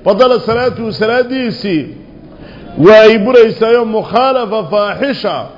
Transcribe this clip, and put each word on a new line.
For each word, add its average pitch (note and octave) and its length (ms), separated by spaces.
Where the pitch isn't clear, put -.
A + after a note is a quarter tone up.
Badala A#3 360
salaatuhu, A3+ 520
salaadiisii A3 920
waa G#3+ 220
ay A3 180
buraysaayo A3+ 640
mukhaalafa A3 880
faaxisha G3+ 760